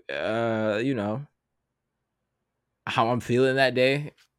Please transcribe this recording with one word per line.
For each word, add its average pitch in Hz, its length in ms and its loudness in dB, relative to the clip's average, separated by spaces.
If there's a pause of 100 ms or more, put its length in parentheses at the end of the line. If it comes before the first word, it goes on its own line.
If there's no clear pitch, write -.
(140)
uh, 110 680 0
you 139 100 0
know, 113 320 -4 (1600)
how 117 220 0
I'm 120 100 0
feeling 131 380 2
that 131 180 2
day 135 380 0 (240)